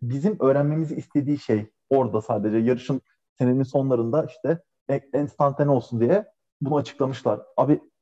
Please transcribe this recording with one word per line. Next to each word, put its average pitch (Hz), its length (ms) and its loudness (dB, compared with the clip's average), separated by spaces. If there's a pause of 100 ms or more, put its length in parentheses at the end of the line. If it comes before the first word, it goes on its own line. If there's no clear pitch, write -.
bizim 139 380 -2
öğrenmemizi 147 560 0
istediği 143 440 -2
şey 107 320 -2 (180)
orada 117 320 2
sadece. 110 360 -2
Yarışın 123 440 0 (360)
senenin 127 260 2
sonlarında 131 640 0
işte 165 360 -4 (280)
en, 139 120 -2 (120)
en 147 120 0
stantane 143 460 0
olsun 120 300 0
diye 180 240 2 (360)
bunu 139 140 -2
açıklamışlar. 131 640 -2 (180)
Abi 139 240 2 (200)